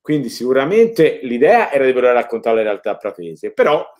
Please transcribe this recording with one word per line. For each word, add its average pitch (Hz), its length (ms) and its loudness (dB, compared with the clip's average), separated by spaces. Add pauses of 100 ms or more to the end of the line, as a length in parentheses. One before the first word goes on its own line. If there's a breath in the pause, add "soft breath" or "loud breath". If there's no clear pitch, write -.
Quindi 143 280 -4
sicuramente 151 920 0
l'idea 139 500 2
era 135 120 2
di 131 80 4
voler 123 220 2
raccontare 113 420 -2
la 110 60 0
realtà 104 340 -4
pratese, 87 560 -12
però 165 320 0 (160)